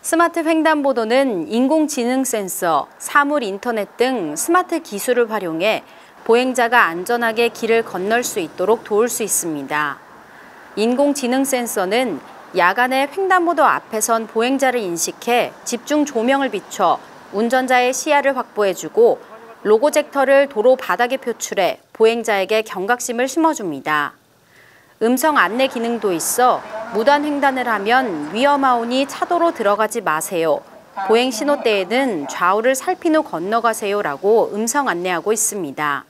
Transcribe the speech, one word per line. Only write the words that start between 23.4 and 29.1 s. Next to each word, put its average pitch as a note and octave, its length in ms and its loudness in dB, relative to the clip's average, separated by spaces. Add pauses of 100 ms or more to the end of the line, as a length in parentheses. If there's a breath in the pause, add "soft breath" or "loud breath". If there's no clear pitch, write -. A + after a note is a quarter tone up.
음성 C4 360 2
안내 A3 280 2
기능도 A#3 460 -2
있어 E3+ 480 0 (320)
무단 C#4+ 320 2
횡단을 C4+ 420 -2
하면 G#3 680 0
위험하오니 C4 720 0
차도로 E4+ 460 -2